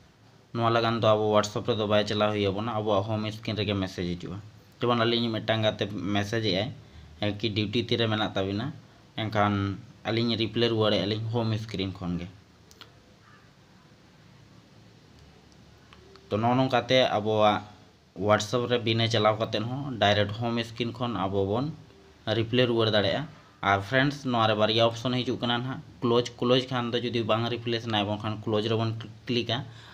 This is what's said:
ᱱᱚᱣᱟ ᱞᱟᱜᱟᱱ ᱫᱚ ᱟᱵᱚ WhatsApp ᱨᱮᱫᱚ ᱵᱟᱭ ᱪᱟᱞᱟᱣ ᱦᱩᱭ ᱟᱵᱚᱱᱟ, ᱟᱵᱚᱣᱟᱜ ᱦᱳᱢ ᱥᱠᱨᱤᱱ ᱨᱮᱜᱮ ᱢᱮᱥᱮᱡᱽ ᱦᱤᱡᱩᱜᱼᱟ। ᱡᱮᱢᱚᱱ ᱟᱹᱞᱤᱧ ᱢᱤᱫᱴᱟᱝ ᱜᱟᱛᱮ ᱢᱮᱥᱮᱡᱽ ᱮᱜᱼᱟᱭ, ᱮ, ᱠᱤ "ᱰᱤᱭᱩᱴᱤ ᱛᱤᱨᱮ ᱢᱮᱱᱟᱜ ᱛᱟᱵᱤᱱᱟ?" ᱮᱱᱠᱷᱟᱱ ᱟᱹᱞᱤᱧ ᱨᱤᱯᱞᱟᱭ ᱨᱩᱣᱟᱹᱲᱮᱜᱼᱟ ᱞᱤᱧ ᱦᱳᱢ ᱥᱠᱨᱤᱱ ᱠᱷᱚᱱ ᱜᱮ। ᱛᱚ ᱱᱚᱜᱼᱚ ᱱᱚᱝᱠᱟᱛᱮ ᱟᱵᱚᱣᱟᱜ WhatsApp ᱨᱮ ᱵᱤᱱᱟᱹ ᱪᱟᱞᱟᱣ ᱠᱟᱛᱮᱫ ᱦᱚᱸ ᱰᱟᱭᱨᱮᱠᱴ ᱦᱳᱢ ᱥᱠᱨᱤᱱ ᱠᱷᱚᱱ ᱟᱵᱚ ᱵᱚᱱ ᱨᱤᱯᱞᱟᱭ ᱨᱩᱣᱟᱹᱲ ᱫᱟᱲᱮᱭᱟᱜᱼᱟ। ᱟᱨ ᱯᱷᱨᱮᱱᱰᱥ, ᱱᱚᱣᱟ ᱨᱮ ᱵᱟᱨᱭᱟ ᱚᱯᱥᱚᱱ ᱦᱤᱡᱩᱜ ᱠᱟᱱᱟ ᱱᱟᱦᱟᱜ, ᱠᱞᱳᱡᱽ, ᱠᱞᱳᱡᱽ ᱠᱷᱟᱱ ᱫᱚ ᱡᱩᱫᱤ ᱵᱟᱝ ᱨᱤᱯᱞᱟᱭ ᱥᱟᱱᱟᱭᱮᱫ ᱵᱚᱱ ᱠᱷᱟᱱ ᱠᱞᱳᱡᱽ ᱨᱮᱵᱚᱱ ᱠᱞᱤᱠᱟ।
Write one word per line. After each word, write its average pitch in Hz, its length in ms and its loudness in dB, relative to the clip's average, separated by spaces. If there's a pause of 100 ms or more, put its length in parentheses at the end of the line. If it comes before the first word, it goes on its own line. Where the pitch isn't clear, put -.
(540)
ᱱᱚᱣᱟ 117 160 2
ᱞᱟᱜᱟᱱ 117 300 2
ᱫᱚ 117 80 4
ᱟᱵᱚ 107 240 6
WhatsApp 104 340 2
ᱨᱮᱫᱚ 110 200 0
ᱵᱟᱭ 104 180 4
ᱪᱟᱞᱟᱣ 107 260 0
ᱦᱩᱭ 104 160 0
ᱟᱵᱚᱱᱟ, 104 280 -2
ᱟᱵᱚᱣᱟᱜ 104 300 2
ᱦᱳᱢ 107 260 -2
ᱥᱠᱨᱤᱱ 107 260 -6
ᱨᱮᱜᱮ 104 180 0
ᱢᱮᱥᱮᱡᱽ 95 320 -4
ᱦᱤᱡᱩᱜᱼᱟ। 85 320 -6 (380)
ᱡᱮᱢᱚᱱ 120 240 0
ᱟᱹᱞᱤᱧ 117 280 2
ᱢᱤᱫᱴᱟᱝ 110 340 -2
ᱜᱟᱛᱮ 107 220 0 (220)
ᱢᱮᱥᱮᱡᱽ 101 400 -2
ᱮᱜᱼᱟᱭ, 98 220 0 (500)
ᱮ, - 140 -4
ᱠᱤ 104 180 -4
"ᱰᱤᱭᱩᱴᱤ 107 320 -2
ᱛᱤᱨᱮ 117 240 0
ᱢᱮᱱᱟᱜ 107 260 0
ᱛᱟᱵᱤᱱᱟ?" 101 340 -2 (500)
ᱮᱱᱠᱷᱟᱱ 104 380 2 (500)
ᱟᱹᱞᱤᱧ 117 320 0
ᱨᱤᱯᱞᱟᱭ 113 320 2
ᱨᱩᱣᱟᱹᱲᱮᱜᱼᱟ 107 380 2
ᱞᱤᱧ 107 240 -2
ᱦᱳᱢ 113 180 0 (100)
ᱥᱠᱨᱤᱱ 95 340 -6
ᱠᱷᱚᱱ 90 260 -6
ᱜᱮ। 87 80 -10 (4000)
ᱛᱚ - 120 -6
ᱱᱚᱜᱼᱚ 117 180 2
ᱱᱚᱝᱠᱟᱛᱮ 131 500 2
ᱟᱵᱚᱣᱟᱜ 107 580 2 (540)
WhatsApp 104 520 2
ᱨᱮ 120 100 2
ᱵᱤᱱᱟᱹ 113 300 0
ᱪᱟᱞᱟᱣ 107 280 4
ᱠᱟᱛᱮᱫ 110 260 -2
ᱦᱚᱸ 127 200 -6 (160)
ᱰᱟᱭᱨᱮᱠᱴ 104 340 4
ᱦᱳᱢ 117 300 -4
ᱥᱠᱨᱤᱱ 117 300 -6
ᱠᱷᱚᱱ 120 240 -4
ᱟᱵᱚ 98 300 0
ᱵᱚᱱ 113 200 0 (600)
ᱨᱤᱯᱞᱟᱭ 113 400 2
ᱨᱩᱣᱟᱹᱲ 113 240 2
ᱫᱟᱲᱮᱭᱟᱜᱼᱟ। 104 380 0 (340)
ᱟᱨ 98 180 4
ᱯᱷᱨᱮᱱᱰᱥ, 135 440 0
ᱱᱚᱣᱟ 120 220 2
ᱨᱮ 110 80 4
ᱵᱟᱨᱭᱟ 110 320 4
ᱚᱯᱥᱚᱱ 117 280 -2
ᱦᱤᱡᱩᱜ 120 260 -2
ᱠᱟᱱᱟ 120 160 0
ᱱᱟᱦᱟᱜ, 127 240 -6 (180)
ᱠᱞᱳᱡᱽ, 120 280 2 (100)
ᱠᱞᱳᱡᱽ 123 300 4
ᱠᱷᱟᱱ 123 240 -2
ᱫᱚ 113 80 0
ᱡᱩᱫᱤ 120 240 -2
ᱵᱟᱝ 110 260 2
ᱨᱤᱯᱞᱟᱭ 117 320 -4
ᱥᱟᱱᱟᱭᱮᱫ 110 260 0
ᱵᱚᱱ 104 120 -2
ᱠᱷᱟᱱ 107 220 -6
ᱠᱞᱳᱡᱽ 107 280 0
ᱨᱮᱵᱚᱱ 113 220 0 (320)
ᱠᱞᱤᱠᱟ। 117 360 -2 (360)